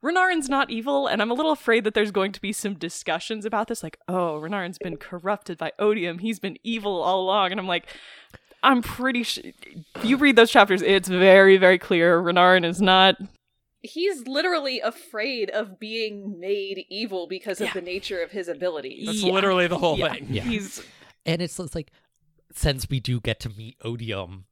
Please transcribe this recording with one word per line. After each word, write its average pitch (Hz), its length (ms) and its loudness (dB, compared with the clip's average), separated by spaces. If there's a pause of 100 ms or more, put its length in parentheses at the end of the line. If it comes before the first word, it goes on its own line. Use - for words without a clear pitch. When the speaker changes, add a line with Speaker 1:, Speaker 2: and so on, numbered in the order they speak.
Speaker 1:
Renarin's 339 440 0
not 262 220 -2
evil, 277 380 -2
and 214 140 -2
I'm 226 100 -2
a - 20 0
little 311 180 0
afraid 233 320 2
that 214 120 -2
there's 208 160 0
going 190 220 -2
to - 80 -16
be 202 120 -6
some 202 220 -6
discussions 175 720 -8
about 220 220 -4
this, - 140 -8
like, 160 160 -14 (100)
"Oh, 175 320 -2
Renarin's 175 380 -8
been 165 200 -10
corrupted 185 600 -8
by 160 220 -8
Odium, 185 400 0
he's 214 200 -6
been - 240 -8
evil 208 380 -4
all 185 200 0
along," 190 300 0
and 202 80 -6
I'm 185 80 -8
like, 175 200 -4 (760)
I'm 254 220 6
pretty 247 400 -4
su-, - 300 -10 (420)
if - 100 -8
you 254 120 2
read 277 180 6
those 226 160 8
chapters, 208 320 6
it's 185 240 2
very, 190 500 8
very 185 220 6
clear 170 420 2
Renarin 180 440 4
is 175 160 -2
not 190 340 6 (680)
Speaker 2:
He's 311 440 -6
literally 285 540 -2
afraid 226 680 -6
of 208 280 -6
being 214 600 -8
made 196 500 -6
evil 190 380 -8
because 190 340 -8
of 220 60 -4
Speaker 1:
Yeah. - 60 -8
Speaker 2:
the 185 80 -6
nature 180 400 -8
of 165 100 -8
his 185 180 -8
abilities. 156 560 -8
Speaker 3:
That's 214 180 -6
Speaker 1:
Yeah. 185 80 2
Speaker 3:
literally 185 360 2
the 170 100 -2
whole 165 220 0
Speaker 1:
Yeah. 156 140 -2
Speaker 3:
thing. - 160 -12
Speaker 4:
Yeah. 104 140 -4
Speaker 1:
He's 214 400 -6 (440)
Speaker 4:
And 165 140 -2
it's, 175 180 -8
it's 175 160 -10
like, 156 160 -10 (640)
since 139 360 -2
we 135 100 -2
do 120 220 -4
get 113 200 -4
to - 80 -10
meet 110 340 -18
Odium 98 680 -10